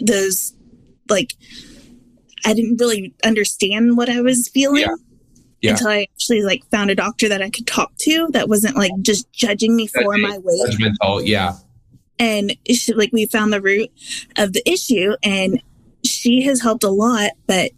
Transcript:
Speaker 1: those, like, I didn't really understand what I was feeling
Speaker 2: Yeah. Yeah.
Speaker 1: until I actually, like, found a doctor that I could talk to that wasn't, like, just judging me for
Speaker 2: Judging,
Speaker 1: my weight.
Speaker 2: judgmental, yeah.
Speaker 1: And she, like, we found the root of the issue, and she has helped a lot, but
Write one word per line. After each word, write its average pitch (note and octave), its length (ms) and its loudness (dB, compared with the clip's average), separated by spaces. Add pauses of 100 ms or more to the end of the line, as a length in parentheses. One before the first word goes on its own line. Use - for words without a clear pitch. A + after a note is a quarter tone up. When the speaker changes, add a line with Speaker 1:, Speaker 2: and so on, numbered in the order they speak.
Speaker 1:
those, F#3+ 520 0 (560)
like, - 260 0 (1120)
I G#3+ 100 2
didn't A3+ 260 0
really G#3+ 340 -2 (100)
understand A3 720 2
what A#3+ 120 0
I A#3+ 120 0
was B3 280 0
feeling C#4 340 2
Speaker 2:
Yeah. D4+ 120 -2 (640)
Yeah. G#3+ 120 2
Speaker 1:
until A3 160 0
I G#3 240 0
actually, G#3+ 300 0
like, F#3+ 280 -2
found G3+ 200 2
a G3 60 2
doctor G#3 320 -2
that G3 120 0
I F#3+ 100 -4
could - 180 -8
talk - 320 -4
to D#4+ 320 0
that - 160 0
wasn't, G#3 280 0
like, G3 140 2 (120)
just G3+ 300 0
judging A3 440 0
me A3 100 0
for - 160 -2
Speaker 2:
Judging, G#3 200 0
Speaker 1:
my G3+ 160 -4
weight. G#2 220 -2 (100)
Speaker 2:
judgmental, G#2 540 0
yeah. G2 300 0 (640)
Speaker 1:
And G#3 380 0 (120)
she, A#3+ 260 0
like, G#3+ 180 2
we A3 140 2
found G#3+ 260 0
the G3+ 80 0
root G3 300 0 (460)
of G3+ 160 0
the - 160 -2
issue, G#3+ 440 0 (100)
and F#3+ 400 0 (420)
she B3 380 2
has C4+ 180 0
helped A#3 220 0
a G3 80 2
lot, G#3 400 2 (160)
but F#3 320 0